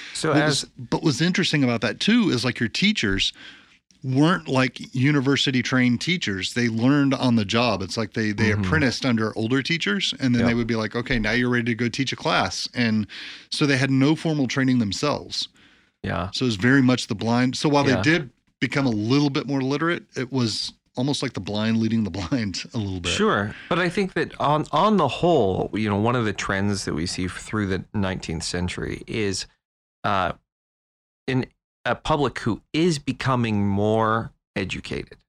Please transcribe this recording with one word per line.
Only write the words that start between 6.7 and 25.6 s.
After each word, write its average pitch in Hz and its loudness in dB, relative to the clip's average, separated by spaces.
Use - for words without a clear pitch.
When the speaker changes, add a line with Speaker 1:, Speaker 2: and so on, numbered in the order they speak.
Speaker 2:
on 127 2
the 107 2
job. 110 0
It's 92 -8
like 110 -4
they, 107 -2
they 104 0
Speaker 1:
Mm-hmm. 104 0
Speaker 2:
apprenticed 113 0
under 110 0
older 117 0
teachers, 175 -2
and 127 2
then 117 2
Speaker 1:
Yep. 120 4
Speaker 2:
they 117 2
would 117 0
be 117 -2
like, 107 -4
"Okay, 120 -2
now 107 0
you're 123 2
ready 120 2
to - 0
go 120 -2
teach 127 -4
a 120 -8
class." 151 -2
And 110 2
so - 0
they 139 4
had 135 2
no 135 4
formal 151 0
training 131 2
themselves. - -4
Speaker 1:
Yeah. 92 -4
Speaker 2:
So - -2
it 127 2
was 110 -2
very 127 4
much 123 2
the 117 -4
blind. 120 0
So 160 0
while 143 4
Speaker 1:
Yeah. 127 2
Speaker 2:
they 92 -2
did 156 0
become 135 -2
a 123 2
little 123 2
bit 139 -4
more 139 -2
literate, 151 -2
it 127 -6
was 120 -2
almost 131 -2
like 139 -6
the - -8
blind 104 -2
leading 113 2
the 98 -4
<laughs> 92 -6
blind 101 -4
a 123 -4
little 95 -4
bit. 87 -4
Speaker 1:
Sure. 131 0
But 170 0
I 180 2
think 190 -2
that - -4
on, 147 2
on 196 4
the 147 4
whole, 101 2